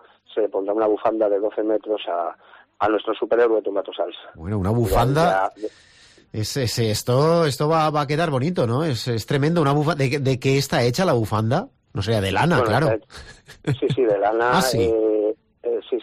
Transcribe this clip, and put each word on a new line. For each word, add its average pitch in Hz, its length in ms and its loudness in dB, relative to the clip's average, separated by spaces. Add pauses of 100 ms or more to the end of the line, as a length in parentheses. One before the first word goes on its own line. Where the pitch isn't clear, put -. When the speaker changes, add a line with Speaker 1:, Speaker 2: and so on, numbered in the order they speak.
(340)
Speaker 1:
se 113 80 -2
le 101 80 0
pondrá 101 240 -4
una 110 140 0
bufanda 110 400 0
de 101 120 0
doce 107 240 -4
metros 107 440 -2
a, 85 280 -4 (440)
a 104 100 0
nuestro 107 240 0
superhéroe 113 480 2
Tombato 98 320 -4
Sals. 85 220 -6 (200)
Speaker 2:
Bueno, 98 220 -6
una 95 140 0
bufanda. 120 840 2
Speaker 1:
Ya, 104 80 -16
ya. 107 40 -6 (640)
Speaker 2:
Es, 107 260 -6
es, 123 220 -2
esto, 135 640 2
esto 151 240 -2
va, 156 200 2
va 147 120 0
a 143 60 -2
quedar 156 220 0
bonito, 143 380 0
¿no? 123 160 0
Es, 135 240 -2
es 113 180 -2
tremendo. 151 360 0
Una 139 120 4
bufa-, 151 220 0
¿de, 139 240 -2
de 131 200 0
qué 135 180 2
está 139 260 0
hecha 123 220 2
la 165 80 2
bufanda? 113 560 0 (240)
No 104 80 -4
sé, 107 180 0
de 95 120 -2
lana, 131 260 2
Speaker 1:
Bueno, 117 120 2
Speaker 2:
claro. 135 180 2
Speaker 1:
está 113 200 -2 (560)
hecha, 143 160 -2
sí, 139 160 0
sí, 135 80 2
de 104 140 2
lana. 113 340 2
Speaker 2:
<laughs> - 40 2
Ah, 120 60 4
sí. 123 200 0
Speaker 1:
Eh, 110 540 0 (280)
eh, 117 160 -4 (100)
sí, 123 140 -2